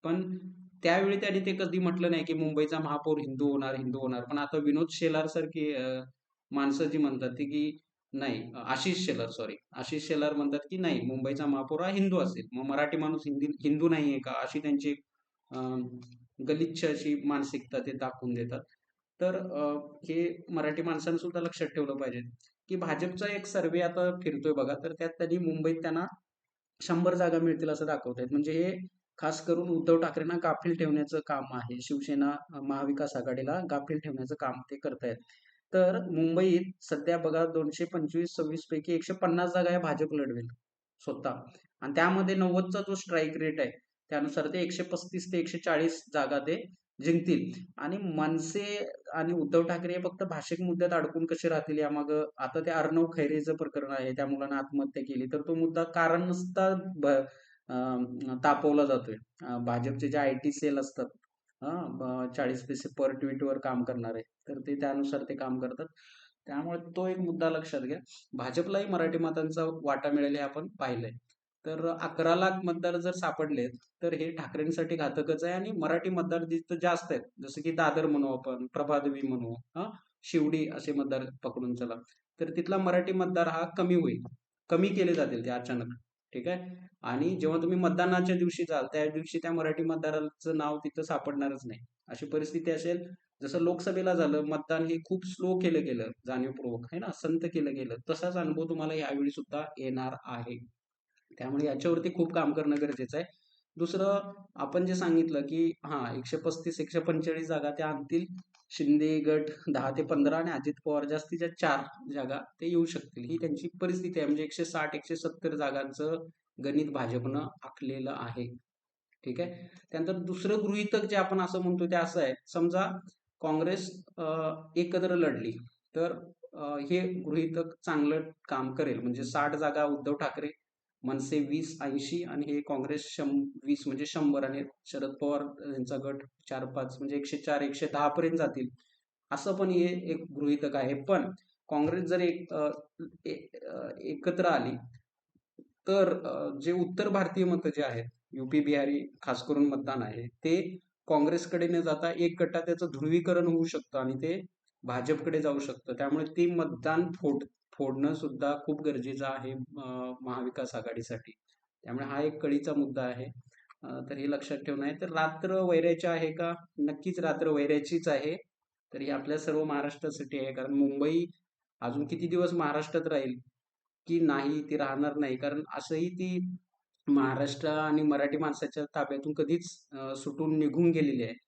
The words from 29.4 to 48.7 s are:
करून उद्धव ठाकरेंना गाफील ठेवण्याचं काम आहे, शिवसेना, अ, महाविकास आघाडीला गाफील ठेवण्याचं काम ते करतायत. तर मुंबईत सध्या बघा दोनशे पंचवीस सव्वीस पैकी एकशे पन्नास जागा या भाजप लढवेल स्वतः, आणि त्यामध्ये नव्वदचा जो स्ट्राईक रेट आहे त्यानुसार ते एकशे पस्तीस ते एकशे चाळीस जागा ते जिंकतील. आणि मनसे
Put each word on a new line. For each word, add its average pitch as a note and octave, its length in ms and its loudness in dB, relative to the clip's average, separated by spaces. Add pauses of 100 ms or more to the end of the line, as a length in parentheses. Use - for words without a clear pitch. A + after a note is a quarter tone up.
करून F3 220 2
उद्धव E3 320 6
ठाकरेंना E3 420 0
गाफील E3 340 2
ठेवण्याचं D3+ 500 2
काम C3+ 260 -2
आहे, A#2+ 300 -6
शिवसेना, C#3+ 500 2 (220)
अ, C#3+ 60 -8
महाविकास C#3 560 -2
आघाडीला C#3+ 440 -2 (100)
गाफील C#3+ 280 -2
ठेवण्याचं C#3 420 -6
काम B2+ 200 -4 (100)
ते C#3 60 -8
करतायत. B2+ 400 -4 (560)
तर F#3 280 6
मुंबईत F3 600 4 (200)
सध्या D#3+ 380 0
बघा E3 280 2
दोनशे D#3+ 380 0
पंचवीस E3 460 -2
सव्वीस D#3+ 300 -2 (100)
पैकी D#3 220 -2
एकशे E3 200 0
पन्नास F3 420 2
जागा F3 180 4
या F3+ 60 4
भाजप D#3 360 0
लढवेल A#2+ 320 -2 (520)
स्वतः, - 320 -6 (500)
आणि C#3+ 140 -4
त्यामध्ये F#3 400 4
नव्वदचा F#3 460 2
जो G3 140 -4
स्ट्राईक D#3+ 420 0
रेट D#3 240 -2
आहे C3 100 2 (400)
त्यानुसार D3 360 0
ते F3 140 -2
एकशे F3 220 -2
पस्तीस F3+ 500 -6
ते F3 60 2
एकशे E3 200 -2
चाळीस E3 460 2 (100)
जागा C#3+ 240 2
ते D3+ 260 -2 (400)
जिंकतील. E3 600 2 (120)
आणि E3+ 200 -4
मनसे F#3 960 -2 (220)